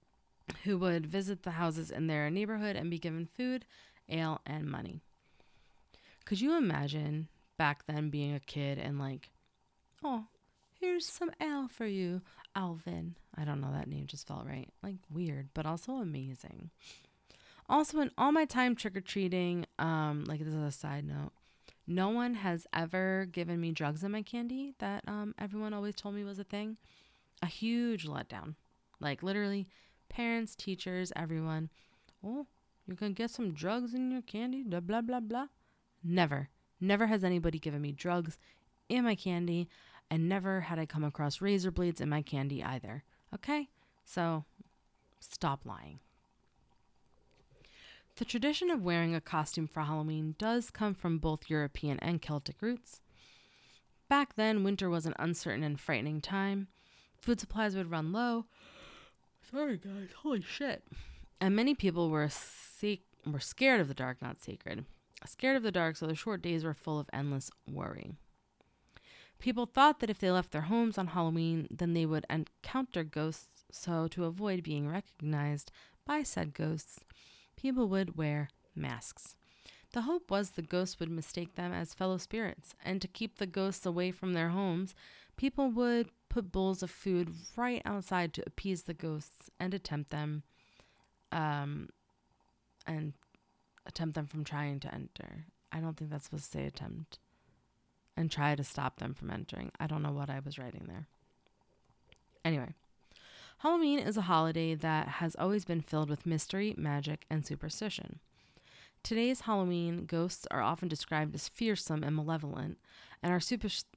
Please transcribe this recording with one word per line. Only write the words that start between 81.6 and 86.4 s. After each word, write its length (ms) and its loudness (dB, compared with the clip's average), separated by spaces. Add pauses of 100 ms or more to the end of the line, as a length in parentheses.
as 220 -4
fellow 240 2
spirits, 640 -6
and 180 -2
to 60 -6
keep 300 -6
the 100 0
ghosts 380 0
away 260 2
from 220 -2
their 160 4
homes, 440 2 (440)
people 340 4
would 380 4 (180)
put 240 0